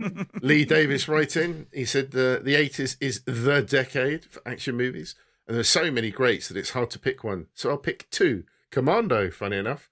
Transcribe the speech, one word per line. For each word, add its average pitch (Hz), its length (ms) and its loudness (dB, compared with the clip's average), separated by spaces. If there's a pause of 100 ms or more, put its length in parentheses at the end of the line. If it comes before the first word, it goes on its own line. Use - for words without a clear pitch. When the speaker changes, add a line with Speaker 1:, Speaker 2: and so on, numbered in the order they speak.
Speaker 1:
<laughs> - 320 -10
Speaker 2:
Lee 151 240 4
Davis 147 440 2
write 151 280 0
in. 165 360 -2
He 135 120 -4
said 135 280 -2
the, 127 300 2
the 139 120 2
eighties 143 460 0
is 127 240 -4
the 131 380 2
decade 135 640 0
for - 200 -20
action 123 300 -6
movies, 123 380 -4 (340)
and 113 80 -2
there's 113 120 2
so 170 220 2
many 117 220 -2
greats 120 360 2
that 85 80 -10
it's - 140 -6
hard 123 200 -2
to - 80 -12
pick - 260 -4
one. 98 300 -6
So - 160 -4
I'll 143 80 -2
pick - 320 -6
two. 127 340 2 (260)
Commando, 139 600 2
funny 101 240 -4
enough, 113 360 -6